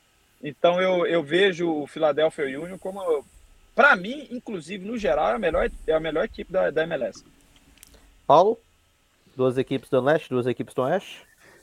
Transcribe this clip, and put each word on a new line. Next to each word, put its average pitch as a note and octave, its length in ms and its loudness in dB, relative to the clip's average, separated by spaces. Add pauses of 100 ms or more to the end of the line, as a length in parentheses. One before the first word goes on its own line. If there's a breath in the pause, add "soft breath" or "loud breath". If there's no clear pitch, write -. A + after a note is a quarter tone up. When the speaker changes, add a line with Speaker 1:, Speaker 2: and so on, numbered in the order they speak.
(400)
Speaker 1:
Então E3+ 400 2
eu, F#3 240 2
eu E3 180 2
vejo E3+ 460 0
o D3 180 -2
Philadelphia D3+ 720 0
Union F3+ 200 -12
como, F#3 460 -4 (500)
pra A3+ 220 6
mim, A#3+ 340 -8
inclusive, G3 560 -10
no A#3+ 100 -8
geral, F3+ 360 0
é - 20 -2
a A#3+ 40 -4
melhor, F#3+ 320 0 (160)
é D#3 60 0
a D#3+ 80 2
melhor D#3+ 240 -2
equipe A3 260 -10
da, F3+ 200 0
da D#3 140 0
M E3 100 -6
L - 100 -4
S. - 200 -10 (1000 soft breath)
Speaker 2:
Paulo? F#3 320 6 (800)
Duas B2+ 220 0
equipes C3 320 -4
do C3 100 2
Leste, D3 300 0
duas B2 160 -2
equipes B2 260 -4
do C3 100 -2
Oeste? E3 440 -4 (360 soft breath)